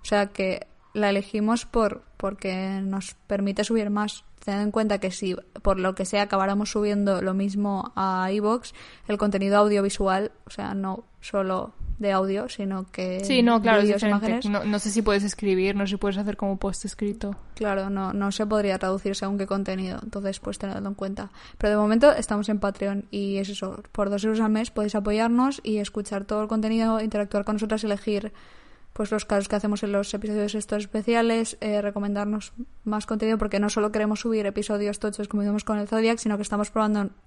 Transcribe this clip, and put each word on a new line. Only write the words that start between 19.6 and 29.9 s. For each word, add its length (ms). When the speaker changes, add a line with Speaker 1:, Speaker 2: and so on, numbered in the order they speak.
Speaker 1:
entonces 380
pues 200
tenedlo 280
en 80
cuenta. 340
Pero 140
de 60
momento 360
estamos 340
en 120
Patreon 520
y 260
es 120
eso, 420
por 180
dos 140
euros 160
al 120
mes 200
podéis 240
apoyarnos 680
y 160
escuchar 440
todo 200
el 40
contenido, 540
interactuar 420
con 120
nosotras, 280
elegir 480
pues 180
los 140
casos 220
que 80
hacemos 280
en 80